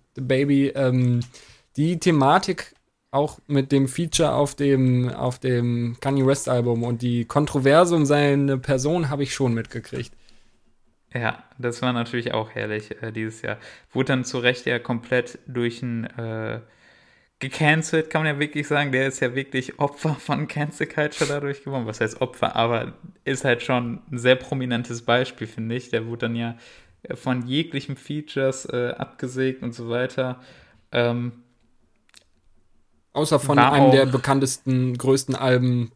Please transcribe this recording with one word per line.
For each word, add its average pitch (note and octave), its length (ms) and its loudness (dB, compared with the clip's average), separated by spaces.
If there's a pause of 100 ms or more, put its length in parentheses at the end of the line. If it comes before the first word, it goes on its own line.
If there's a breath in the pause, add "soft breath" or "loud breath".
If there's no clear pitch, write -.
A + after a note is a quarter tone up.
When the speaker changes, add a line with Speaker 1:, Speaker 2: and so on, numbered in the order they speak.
(160)
Speaker 1:
The - 40 -10
Baby, C#3 480 2
ähm, B2+ 520 2 (580 soft breath)
die E3 200 0
Thematik E3 760 2 (360)
auch C#3+ 360 -2
mit C#3 260 2
dem C3+ 160 4
Feature D#3+ 460 0
auf C#3+ 200 0
dem, C3 540 2
auf B2+ 300 -4
dem A#2+ 600 0
Kanye C#3 260 2
West C3+ 220 2
Album A#2+ 340 2
und A#2 180 -2
die A#2+ 240 0
Kontroverse D3 720 4
um D#3 80 4
seine C#3+ 540 4
Person C#3+ 500 0
habe C#3+ 140 -2
ich C3 100 -4
schon B2 220 0
mitgekriegt. A#2 580 -8 (1000)
Speaker 2:
Ja, A#2 280 -4 (160)
das A#2+ 220 -4
war B2+ 140 0
natürlich A#2 400 -4
auch A2+ 160 -2
herrlich, G#2+ 520 -6
äh, A2 100 -8
dieses A2 280 -8
Jahr. G#2+ 160 -6 (360 loud breath)
Wurde B2+ 160 0
dann C3 160 0
zu - 140 -6
Recht B2 280 2
ja B2 120 0
komplett A#2+ 680 -4
durch A#2+ 340 -2
ein, A#2 240 -6 (140)
äh, A2+ 420 -8 (880 soft breath)
gecancelt, D#3 600 0
kann D#3 140 -2
man D3+ 100 0
ja C#3 60 -6
wirklich D3 280 -4
sagen. C#3+ 240 0
Der C3 140 2
ist C3 140 -6
ja B2 140 0
wirklich C3+ 440 -6
Opfer D3 360 -2
von C#3+ 340 -4
Cancel D3 380 -6
Culture D3+ 420 -2
dadurch C#3+ 360 -6
geworden. C3+ 220 -6
Was G#2+ 140 -8
heißt A2 200 -2
Opfer? - 360 -2
Aber A#2 380 0 (300)
ist C3+ 200 -4
halt B2 180 2
schon A#2+ 380 -2 (100)
ein B2+ 80 -6
sehr B2+ 180 6
prominentes B2+ 680 -6
Beispiel, A#2+ 440 0
finde A2+ 300 -6
ich. B2 140 -10
Der A2+ 160 -2
wurde A#2 200 -6
dann A#2 100 -4
ja A#2 200 -6 (580 soft breath)
von B2+ 320 -4
jeglichen C3+ 500 -4
Features, C#3+ 720 -4
äh, B2 300 -4
abgesägt C3 680 -4
und A#2+ 120 -6
so A#2 160 -10
weiter. B2+ 500 -4 (520 soft breath)
Ähm, A#2+ 520 -2 (1700)
Speaker 1:
Außer D3 260 2
von C3+ 240 6
Speaker 2:
war C3 60 6
Speaker 1:
einem C#3 200 8
der C3+ 140 8
Speaker 2:
auch - 20 4
Speaker 1:
bekanntesten, B2+ 920 0
größten C3+ 380 0
Alben, B2 600 2